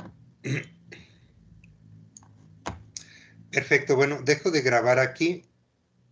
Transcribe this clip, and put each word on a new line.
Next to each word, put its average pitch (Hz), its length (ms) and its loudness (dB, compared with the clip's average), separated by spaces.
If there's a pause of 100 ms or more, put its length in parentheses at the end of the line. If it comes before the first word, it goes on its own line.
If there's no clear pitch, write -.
(420)
<clears throat> - 20 -14 (3000)
Perfecto, 139 460 2
bueno, 139 260 2
dejo 147 280 0
de 156 100 2
grabar 123 380 4
aquí. 165 460 -2 (680)